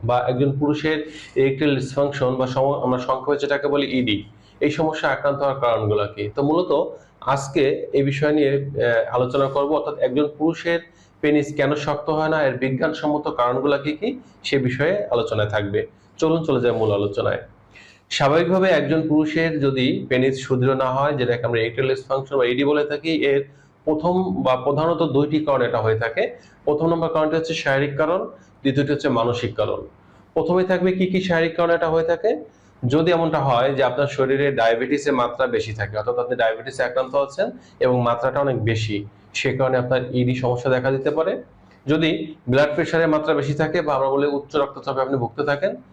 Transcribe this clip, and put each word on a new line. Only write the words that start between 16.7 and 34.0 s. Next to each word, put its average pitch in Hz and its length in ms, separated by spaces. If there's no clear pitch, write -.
মূল 107 140
আলোচনায়। 101 500
স্বাভাবিকভাবে 170 600
একজন 151 380
পুরুষের 156 420
যদি 135 260
পেনিস 127 360
সুদৃঢ় 131 320
না 131 160
হয়, 139 260
যেটাকে 120 300
আমরা 120 140
ইরেকটাইল 117 280
ডিসফাংশন 135 480
বা 127 100
ইডি 127 180
বলে 147 260
থাকি, 147 220
এর 139 160
প্রথম 160 280
বা 127 140
প্রধানত 151 440
দুইটি 147 320
কারণ 135 180
এটা 117 220
হয়ে 110 160
থাকে। 117 220
প্রথম 151 240
নম্বর 165 240
কারণটি 156 240
হচ্ছে 160 180
শারীরিক 143 440
কারণ, 156 220
দ্বিতীয়টি 139 320
হচ্ছে 147 160
মানসিক 117 480
কারণ। 101 240
প্রথমেই 180 380
থাকবে 185 220
কি 185 140
কি 185 120
শারীরিক 165 280
কারণ 170 140
এটা 170 200
হয়ে 165 180
থাকে। 170 220
যদি 151 300
এমনটা 160 280
হয় 131 340
যে 135 100
আপনার 135 320